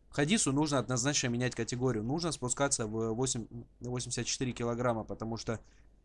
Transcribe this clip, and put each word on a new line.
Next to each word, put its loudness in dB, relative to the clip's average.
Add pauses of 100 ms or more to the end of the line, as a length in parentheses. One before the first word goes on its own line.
(100)
Хадису 2
нужно 4
однозначно 2
менять 0
категорию, 0
нужно 0
спускаться 0
в 0
восемь, 0 (340)
восемьдесят -4
четыре 0
килограмма, 0
потому -4
что -4 (440)